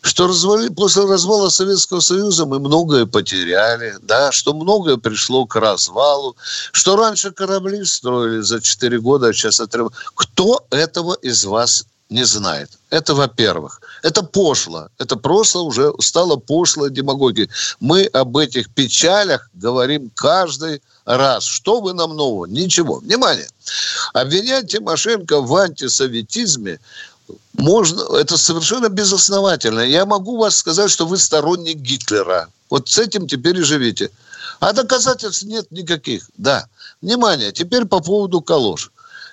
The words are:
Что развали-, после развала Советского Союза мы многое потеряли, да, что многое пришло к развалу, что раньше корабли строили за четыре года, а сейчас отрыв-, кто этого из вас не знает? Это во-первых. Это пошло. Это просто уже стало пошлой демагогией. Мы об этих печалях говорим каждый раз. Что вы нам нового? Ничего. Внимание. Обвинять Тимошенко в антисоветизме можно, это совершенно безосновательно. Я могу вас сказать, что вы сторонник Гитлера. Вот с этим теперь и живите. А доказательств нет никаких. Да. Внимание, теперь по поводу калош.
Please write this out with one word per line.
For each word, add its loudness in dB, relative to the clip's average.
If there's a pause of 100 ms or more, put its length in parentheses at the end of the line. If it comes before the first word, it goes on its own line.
Что 2
развали-, 2
после 2
развала 2
Советского 0
Союза 2
мы -2
многое 2
потеряли, 0
да, 2
что 0
многое 2
пришло 0
к -6
развалу, 0 (360)
что 2
раньше 0
корабли -4
строили -2
за -2
четыре 0
года, 2
а 2
сейчас 0
отрыв-, -4 (220)
кто 0
этого -2
из -2
вас 0 (240)
не 0
знает? -2 (220)
Это 0
во-первых. 0 (220)
Это 0
пошло. 0 (100)
Это -4
просто 2
уже 2 (100)
стало 2
пошлой 0
демагогией. 0 (320)
Мы 4
об 0
этих 0
печалях 2
говорим -2
каждый 0 (240)
раз. 2
Что 0
вы -6
нам -4
нового? -2
Ничего. -2
Внимание. -2 (640)
Обвинять -2
Тимошенко -2
в 0
антисоветизме -2 (760)
можно, 2
это 2
совершенно 0
безосновательно. 0
Я 2
могу -2
вас 2
сказать, 0
что 0
вы -2
сторонник 0
Гитлера. -2 (220)
Вот -2
с 2
этим -2
теперь 0
и 0
живите. 0 (500)
А 2
доказательств 0
нет -8
никаких. -6
Да. 0 (360)
Внимание, 0
теперь -2
по 0
поводу 0
калош. 0 (420)